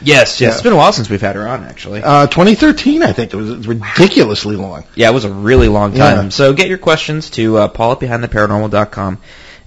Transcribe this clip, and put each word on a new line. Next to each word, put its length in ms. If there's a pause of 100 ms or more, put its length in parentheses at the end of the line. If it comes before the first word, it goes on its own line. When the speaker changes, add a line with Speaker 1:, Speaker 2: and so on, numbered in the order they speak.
Speaker 1:
Yes, 380
yes. 20
Speaker 2:
Yeah. 100
Speaker 1:
It's 100
been 100
a 60
while 160
since 160
we've 100
had 160
her 100
on, 180
actually. 400
Speaker 2:
Uh, 240
twenty 280
thirteen, 480
I 80
think. 220
It 40
was, 120
it 80
was 100
ridiculously 880
long. 300 (100)
Speaker 1:
Yeah, 140
it 40
was 120
a 60
really 360
long 260
time. 320
Speaker 2:
Yeah. 40
Speaker 1:
So 240
get 160
your 80
questions 540
to, 260
uh, 100
Paul 260
at 60
behind 240
the 60
paranormal 400
dot 220
com 260 (500)